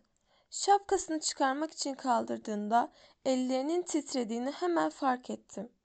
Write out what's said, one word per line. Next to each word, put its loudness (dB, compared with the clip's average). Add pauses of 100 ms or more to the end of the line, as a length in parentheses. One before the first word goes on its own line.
(500)
Şapkasını 2
çıkarmak 0
için -6
kaldırdığında 0 (340)
ellerinin 2
titrediğini -2
hemen 2
fark -2
ettim. -10 (160)